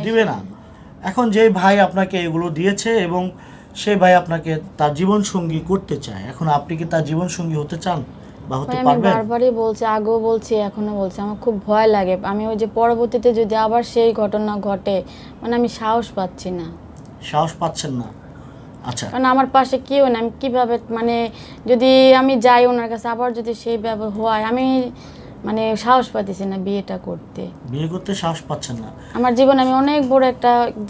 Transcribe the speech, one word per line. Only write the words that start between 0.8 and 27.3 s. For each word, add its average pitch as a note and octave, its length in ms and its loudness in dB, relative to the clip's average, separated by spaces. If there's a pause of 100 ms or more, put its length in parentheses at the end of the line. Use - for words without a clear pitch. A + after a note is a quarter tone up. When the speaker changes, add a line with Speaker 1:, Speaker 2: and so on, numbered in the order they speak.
Speaker 1:
এখন A#3 200 0
যেই A3 180 6
ভাই G3 320 4
আপনাকে F#3+ 400 0
এগুলো E3+ 300 -2
দিয়েছে G3 400 -2
এবং F3+ 400 0 (460)
সেই G#3 200 0
ভাই F#3 180 6
আপনাকে E3 380 0 (260)
তার D3 160 0
জীবনসঙ্গী F#3 760 0
করতে F#3+ 280 -2
চায়, G2+ 260 -12
এখন C3 260 -6
আপনি D3 280 0
কি E3 80 -6
তার D#3+ 200 -2
জীবনসঙ্গী E3 520 -4
হতে D3 200 -6
চান E3+ 220 -4 (500)
বা C3 80 -4
হতে - 140 -6
Speaker 2:
ভাই, B3+ 80 -2
আমি B3+ 80 -2
Speaker 1:
পারবেন? A#3+ 260 4
Speaker 2:
বারবারই A#3 380 0
বলছি, A3+ 340 -2
আগেও A3 360 0
বলছি, A3 340 -2
এখনো G#3 420 -2
বলছি, F#3+ 240 -4
আমার G#3 160 -6
খুব A3+ 180 -2 (120)
ভয় G#3+ 200 2
লাগে। G3 360 2
আমি G3+ 240 -4
ওই A3 100 -4
যে A3 100 -2
পরবর্তীতে A#3 680 0
যদি A3 220 0
আবার A3 260 2
সেই A3+ 300 2
ঘটনা G#3+ 440 -2
ঘটে, G3 400 -2 (460)
মানে A#3 140 -4
আমি A#3+ 120 2
সাহস A3+ 460 -2
পাচ্ছি F#3 360 -6
না। F3 160 -8 (640)
Speaker 1:
সাহস D#3+ 280 0
পাচ্ছেন D#3 340 -4
না? A#2+ 160 -6 (760)
আচ্ছা। - 260 -8
Speaker 2:
কারণ B3+ 140 -2
আমার C4 220 4
পাশে C4 300 2 (120)
কেউ C#4 200 4
না, A#3+ 100 0
আমি A3+ 120 -4 (100)
কিভাবে, B3 380 0 (120)
মানে A#3 260 -2 (500)
যদি B3 240 4 (240)
আমি C4 260 4
যাই B3 260 6
ওনার A#3+ 220 0
কাছে, A3+ 200 -8
আবার A#3 240 -2
যদি A#3 220 -6
সেই A#3 240 -6
ব্যবহার A3 320 -6
হয়, A3 340 -2
আমি B3 220 0 (800)
মানে G#3+ 180 -2 (140)
সাহস A#3+ 320 2
পাচ্ছি G3 360 -6
না G3 140 -6
বিয়েটা F#3+ 400 -4
করতে। - 440 -12 (280)